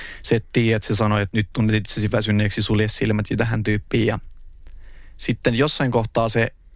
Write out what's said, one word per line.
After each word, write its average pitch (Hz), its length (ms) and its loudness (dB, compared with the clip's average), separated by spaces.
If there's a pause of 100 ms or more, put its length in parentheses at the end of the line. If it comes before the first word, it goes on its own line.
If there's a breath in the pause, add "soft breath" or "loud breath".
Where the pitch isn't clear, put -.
(220 loud breath)
settiä, 113 540 2
että 104 120 -2
se 110 60 0
sanoi, 104 280 2
että 101 140 -4
nyt 104 160 0
tunnet 110 240 2
itsesi 104 360 -2
väsyneeksi, 107 500 2
sulje 107 260 2
silmät 107 420 0
ja 110 60 -2
tähän 113 260 0
tyyppiin. 107 440 0
Ja 107 120 0 (1000 soft breath)
sitten - 380 -2
jossain 135 360 2
kohtaa 117 380 2
se 113 200 2 (260)